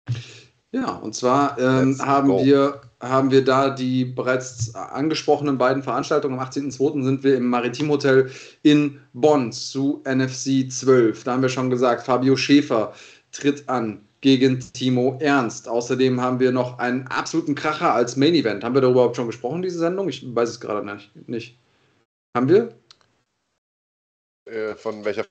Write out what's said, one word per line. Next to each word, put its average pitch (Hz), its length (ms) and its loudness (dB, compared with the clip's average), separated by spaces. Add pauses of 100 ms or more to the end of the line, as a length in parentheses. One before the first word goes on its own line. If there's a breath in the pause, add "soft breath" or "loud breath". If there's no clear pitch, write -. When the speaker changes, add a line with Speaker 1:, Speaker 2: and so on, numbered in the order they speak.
(720 loud breath)
Speaker 1:
Ja, 247 260 -6
und 107 180 -12
zwar, 127 420 2
ähm, 131 320 2
Speaker 2:
Let's 131 160 -4
Speaker 1:
haben 139 220 2
Speaker 2:
go. 127 180 2
Speaker 1:
wir, 139 360 4 (180)
haben 131 320 0
wir 135 120 6
da 135 280 2
die 127 340 -2
bereits 123 680 -4
angesprochenen 143 840 -2
beiden 135 240 0
Veranstaltungen. 135 540 -2
Am 127 60 -8
achtzehnten 139 280 -8
zweiten 139 340 -2
sind 135 200 0
wir 135 120 4
im 123 120 -2
Maritim 123 420 -2
Hotel 135 400 4 (320 loud breath)
in 147 400 2 (120)
Bonn 131 380 2
zu 139 520 -6
N 131 180 0
F 127 160 -2
C 135 300 0
zwölf. 127 560 2
Da 127 80 -4
haben 127 100 0
wir 127 80 0
schon 127 220 -2
gesagt, 120 320 0
Fabio 131 320 2
Schäfer 135 580 2 (380 loud breath)
tritt - 360 -4
an 113 380 -6 (160)
gegen 131 380 4
Timo 127 600 -2
Ernst. 139 480 -2
Außerdem 123 500 0
haben 127 220 -2
wir 127 100 4
noch 127 260 -4
einen 127 300 -4
absoluten 156 480 -4
Kracher 151 380 -2
als 120 240 0
Main 151 160 4
Event. 107 320 -2
Haben 123 80 -4
wir 135 80 4
darüber 127 180 4
überhaupt 120 160 2
schon 123 120 -4
gesprochen, 127 340 -6
diese 180 180 -6
Sendung? 175 300 -2
Ich 123 260 -12
weiß 117 140 0
es 110 100 -12
gerade 104 260 -6
nicht, 101 440 -16
nicht. 117 280 -10 (800)
Haben 127 140 2
wir? 226 260 4 (1800)
Speaker 2:
Äh, 110 240 -6
von 107 300 -10
welcher 107 260 -2